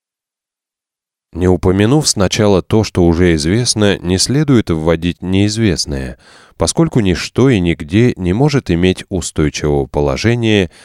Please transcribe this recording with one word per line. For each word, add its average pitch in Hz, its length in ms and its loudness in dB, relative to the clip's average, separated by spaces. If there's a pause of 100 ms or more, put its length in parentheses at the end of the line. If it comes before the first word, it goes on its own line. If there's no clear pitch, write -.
(1300)
Не 90 160 -2
упомянув 98 580 2
сначала 101 540 0
то, 107 240 0
что 92 220 0
уже 85 300 2
известно, 101 640 0
не 90 180 -2
следует 135 500 2
вводить 82 540 -2
неизвестное, 92 960 -2 (400)
поскольку 160 420 0
ничто 104 480 0
и 123 100 2
нигде 87 580 0
не 90 180 -2
может 135 360 0
иметь 90 380 0
устойчивого 73 800 -2
положения, 101 840 0 (140)